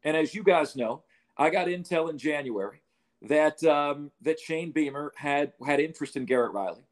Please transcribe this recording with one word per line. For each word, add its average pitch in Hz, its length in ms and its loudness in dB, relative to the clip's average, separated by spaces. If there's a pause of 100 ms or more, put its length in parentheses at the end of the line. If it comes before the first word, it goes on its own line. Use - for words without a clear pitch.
And 156 140 0
as 156 160 0
you 208 100 -10
guys 170 320 4
know, 123 280 -4 (340)
I 151 120 4
got 175 180 0
intel 175 420 -2
in 151 80 -8
January 127 640 -4 (420)
that, 151 400 2
um, 147 480 2 (100)
that 156 180 -2
Shane 160 320 -6
Beamer 143 440 -2
had, 143 380 -2 (120)
had 143 140 2
interest 151 360 -4
in 127 100 -4
Garrett 123 280 2
Riley 95 380 -6